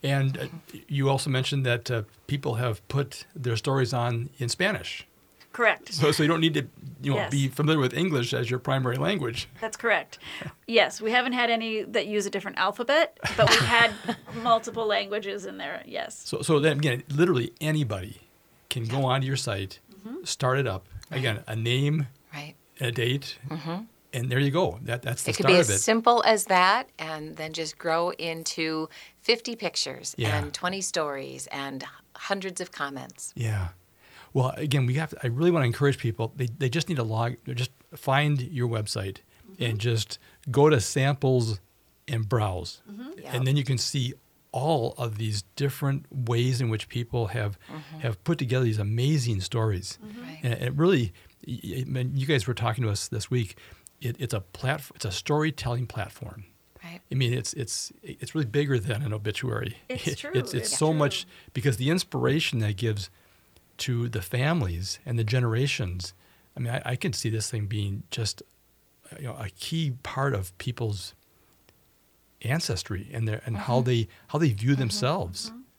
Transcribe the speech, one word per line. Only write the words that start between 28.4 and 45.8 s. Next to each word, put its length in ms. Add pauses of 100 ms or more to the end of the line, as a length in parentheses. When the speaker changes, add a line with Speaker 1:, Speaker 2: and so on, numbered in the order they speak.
Speaker 3:
fifty 320
pictures 640
Speaker 1:
Yeah. 200
Speaker 3:
and 160
twenty 280
stories 680
and 360 (320)
hundreds 460
of 100
comments. 640
Speaker 1:
Yeah. 340 (600)
Well, 260
again, 280
we 80
have 160
to, 140
I 40
really 220
wanna 160
encourage 320
people. 380
They, 100
they 240
just 180
need 100
to 60
log, 340 (180)
just 160 (240)
find 460
your 280
website 480 (340)
Speaker 2:
Mm-hmm. 120
Speaker 1:
and 160
just 400 (320)
go 180
to 100
samples 800 (480)
and 220
browse. 600
Speaker 2:
Mm-hmm. 200 (140)
Speaker 3:
Yeah. 120
Speaker 1:
And 120
then 100
you 60
can 160
see 340 (380)
all 480
of 180
these 240 (140)
different 560